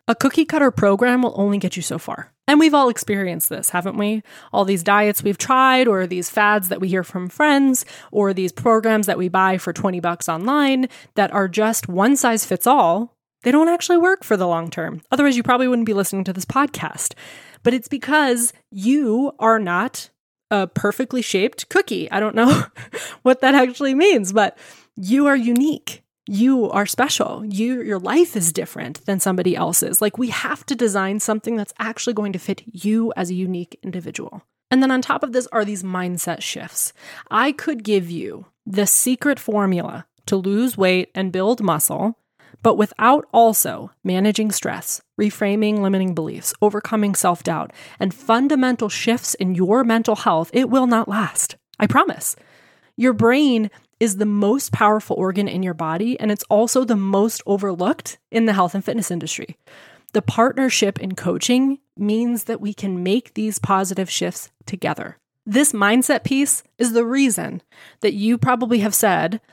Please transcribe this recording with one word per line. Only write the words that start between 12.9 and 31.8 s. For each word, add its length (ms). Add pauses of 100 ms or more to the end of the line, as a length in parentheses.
they 100
don't 160
actually 300
work 260
for 120
the 120
long 220
term. 400
Otherwise, 260
you 60
probably 260
wouldn't 180
be 80
listening 300
to 80
this 120
podcast. 680 (480)
But 120
it's 140
because 640 (180)
you 680
are 220
not 500 (400)
a 160
perfectly 560
shaped 460
cookie. 420
I 100
don't 140
know 300 (280)
<laughs> 300
what 180
that 140
actually 400
means, 380
but 260 (380)
you 300
are 100
unique. 640 (240)
You 440
are 160
special. 580
You, 380
your 160
life 380
is 160
different 540
than 140
somebody 360
else's. 440
Like, 180
we 100
have 380
to 100
design 420
something 380
that's 220
actually 360